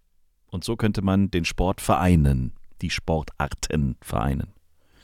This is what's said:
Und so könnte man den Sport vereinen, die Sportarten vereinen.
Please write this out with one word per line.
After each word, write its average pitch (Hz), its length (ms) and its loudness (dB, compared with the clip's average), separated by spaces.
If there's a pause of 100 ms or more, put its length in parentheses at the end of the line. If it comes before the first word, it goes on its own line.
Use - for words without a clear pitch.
(460)
Und - 180 -8
so 117 120 -2
könnte 104 260 0
man 95 300 2
den 85 120 0
Sport - 360 -2
vereinen, 71 720 4 (280)
die 80 100 -6
Sportarten - 1120 -4
vereinen. 67 520 -4 (520)